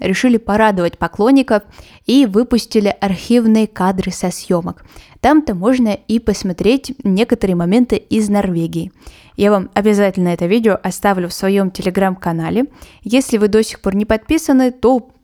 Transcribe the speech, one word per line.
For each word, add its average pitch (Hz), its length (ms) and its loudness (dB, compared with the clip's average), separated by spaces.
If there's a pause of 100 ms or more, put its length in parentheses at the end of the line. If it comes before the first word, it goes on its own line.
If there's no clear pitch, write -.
решили 214 340 0
порадовать 208 640 0
поклонников 226 640 2 (420)
и 269 200 4
выпустили 208 760 0
архивные 220 680 2
кадры 185 460 -4
со 180 180 -6
съемок. 175 560 -6 (360)
Там-то 285 340 2
можно 220 380 0
и 220 260 -4
посмотреть 214 760 -2 (120)
некоторые 196 500 0
моменты 196 400 0
из 214 320 -2
Норвегии. 175 640 -4 (460)
Я 202 140 2
вам 196 220 0
обязательно 202 540 2
это 175 200 -2
видео 220 360 2
оставлю 190 460 -2
в - 40 -14
своем 196 360 0
Telegram-канале. 185 960 -2 (380)
Если 240 340 0
вы 208 100 2
до 214 160 2
сих - 160 -14
пор 190 160 -4
не 208 80 0
подписаны, 254 680 0
то 247 380 0 (140)